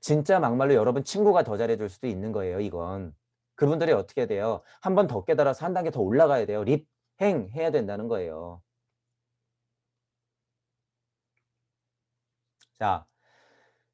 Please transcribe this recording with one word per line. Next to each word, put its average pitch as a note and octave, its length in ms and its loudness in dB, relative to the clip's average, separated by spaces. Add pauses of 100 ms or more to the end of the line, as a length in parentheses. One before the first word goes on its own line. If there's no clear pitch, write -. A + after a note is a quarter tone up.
진짜 D3+ 380 2
막말로 C3+ 360 2
여러분 B2 280 2
친구가 G3 400 2
더 A2 140 -4
잘해줄 A2 320 -2
수도 G#2+ 180 -10
있는 G#2+ 260 -4
거예요, F#2+ 280 -4
이건. F2+ 540 -6 (420)
그분들이 D#3 360 2
어떻게 A#2 340 0
돼요? G#2 340 -2 (220)
한 F#3 120 -2
번 F#3+ 140 4
더 B2+ 160 -6
깨달아서 C#3+ 400 0
한 F3+ 100 -4
단계 E3+ 160 -2
더 C3 120 -4
올라가야 B2+ 440 4
돼요. G#2 180 -4
립행 D3+ 920 -2
해야 D#3+ 160 -2
된다는 G#2+ 380 -2
거예요. F2 520 -6 (4000)
자, F#2 280 -2 (880)